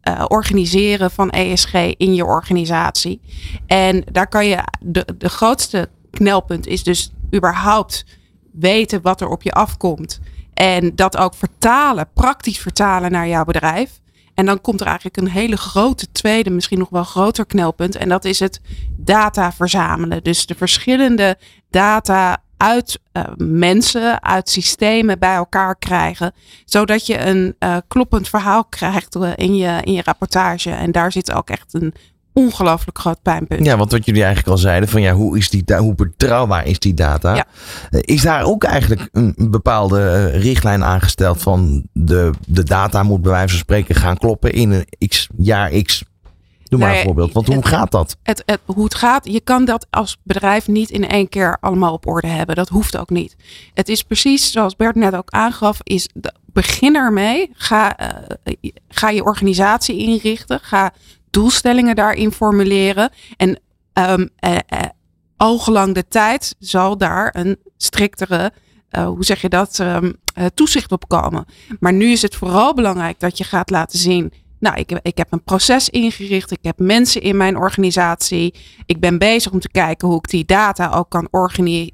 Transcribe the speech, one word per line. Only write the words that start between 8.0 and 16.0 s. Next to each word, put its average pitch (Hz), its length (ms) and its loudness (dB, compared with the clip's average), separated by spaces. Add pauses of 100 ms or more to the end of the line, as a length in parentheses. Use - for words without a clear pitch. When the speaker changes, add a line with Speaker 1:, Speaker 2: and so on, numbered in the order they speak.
Speaker 1:
weten 190 500 0
wat 185 180 0
er 180 80 -6
op - 140 -6
je - 100 -4
afkomt. 170 680 -2 (340)
En 175 400 2
dat 190 220 0
ook 180 180 0
vertalen, 233 800 0
praktisch 254 440 0
vertalen 185 520 -2
naar 170 180 -2
jouw 165 160 0
bedrijf. 165 560 -4 (340)
En 190 120 0
dan 196 140 0
komt 208 200 -4
er 196 60 -6
eigenlijk 170 300 -6
een 185 120 -2
hele 208 280 -2
grote 214 560 -2